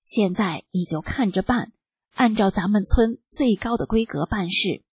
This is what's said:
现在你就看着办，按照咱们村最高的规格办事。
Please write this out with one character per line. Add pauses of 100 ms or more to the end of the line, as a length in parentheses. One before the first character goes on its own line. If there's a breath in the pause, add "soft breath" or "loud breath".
现
在
你
就
看
着
办， (420)
按
照
咱
们
村
最
高
的
规
格
办
事。 (120)